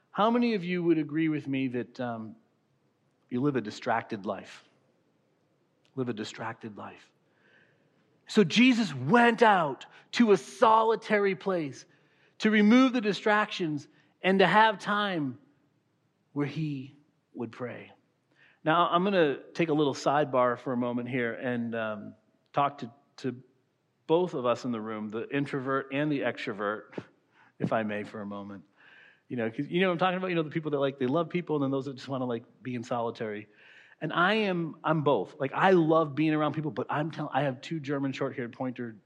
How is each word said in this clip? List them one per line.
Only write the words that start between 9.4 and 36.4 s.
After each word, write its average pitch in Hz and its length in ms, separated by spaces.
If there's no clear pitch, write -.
out 180 440
to 226 180
a 190 60
solitary 220 1000
place 160 500
to 214 100
remove 226 440
the 247 80
distractions 202 840
and 190 180
to 185 80
have 214 320
time 185 580
where 143 120
he 143 500
would 117 180
pray. 113 400
Now, 165 260
I'm 175 140
gonna 175 340
take 170 140
a 151 60
little 147 200
sidebar 131 680
for 139 120
a 123 60
moment 123 320
here 120 240
and, 117 420
um, 107 380
talk 143 260
to, - 120
to 127 180
both 175 260
of 127 120
us 120 180
in 127 80
the 113 80
room, 107 300
the 101 200
introvert 139 640
and 147 180
the 139 100
extrovert, 107 640
if 123 140
I 113 100
may, 104 200
for 110 180
a 101 40
moment. 101 380
You 127 100
know, 113 120
'cause 143 180
you 175 140
know 190 60
what 175 60
I'm 160 60
talking 180 180
about? 185 100
You 175 80
know, 160 80
the 151 60
people 151 220
that, 143 80
like, 139 200
they 123 80
love 160 220
people, 165 280
and 143 60
then 135 80
those 135 140
that 139 100
just - 120
wanna, 131 180
like, 117 180
be 123 140
in 117 80
solitary. 113 640
And 156 120
I 185 220
am, 185 500
I'm 156 180
both. 123 380
Like, 135 140
I 175 180
love 160 440
being 156 180
around 151 200